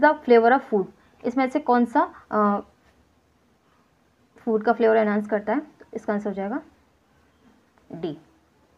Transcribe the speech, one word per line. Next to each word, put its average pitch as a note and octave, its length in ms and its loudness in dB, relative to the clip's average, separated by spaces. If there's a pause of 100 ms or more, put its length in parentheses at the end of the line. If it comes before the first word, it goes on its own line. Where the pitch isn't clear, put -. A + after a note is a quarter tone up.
the D4+ 80 6 (120)
flavor A#3 340 6
of C#4 120 -4
food, G3 140 0 (400)
इसमें B3+ 260 -2
से D4 100 -2
कौन A#3+ 240 2
सा, D#4 280 0 (180)
अ, G#3 300 0 (1800)
फूड A3 260 -4
का A#3 80 2
फ्लेवर A3+ 240 2
एनहांस G#3 320 0
करता G#3+ 260 -4
है? D4+ 80 -4 (320)
इसका A3+ 180 -6
आंसर G#3 160 -4
हो G3 60 -6
जाएगा G3+ 280 -8 (1300)
डी, E3 260 -10 (600)